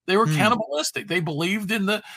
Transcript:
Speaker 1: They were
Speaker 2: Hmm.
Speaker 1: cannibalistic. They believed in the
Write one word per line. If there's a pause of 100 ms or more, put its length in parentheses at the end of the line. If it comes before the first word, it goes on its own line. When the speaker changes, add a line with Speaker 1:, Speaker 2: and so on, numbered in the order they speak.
Speaker 1:
They
were
Speaker 2:
Hmm.
Speaker 1:
cannibalistic.
They
believed
in
the (140)